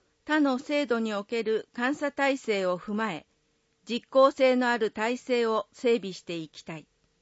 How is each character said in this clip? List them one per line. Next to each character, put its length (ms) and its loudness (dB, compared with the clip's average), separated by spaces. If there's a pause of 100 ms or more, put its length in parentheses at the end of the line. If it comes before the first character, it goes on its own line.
(240)
他 140 0
の 220 2
制 260 -2
度 140 0
に 140 -2
お 100 -4
け 180 -4
る 320 -2
監 220 -2
査 160 -4
体 260 0
制 280 -2
を 120 0
踏 160 -8
ま 180 -4
え、 140 -12 (600)
実 220 -6
効 200 8
性 240 4
の 160 2
あ 80 0
る 140 -2
体 260 -4
制 280 0
を 260 -2
整 240 2
備 160 -8
し 100 -16
て 140 -8
い 120 -8
き 140 -20
た 140 -12
い。 100 -18 (360)